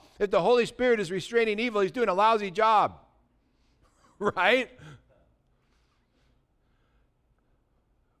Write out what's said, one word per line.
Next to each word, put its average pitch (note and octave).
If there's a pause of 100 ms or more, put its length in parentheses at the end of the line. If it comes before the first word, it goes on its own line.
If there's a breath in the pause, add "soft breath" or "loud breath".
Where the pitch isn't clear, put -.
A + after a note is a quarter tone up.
(180 soft breath)
if G3
the A3+
Holy A#3
Spirit A#3+
is E3+
restraining G#3+
evil, A3+
he's F#3+
doing A#3
a F#3
lousy G#3
job." G3 (520)
<laughs> -
Right? G3+ (3500 loud breath)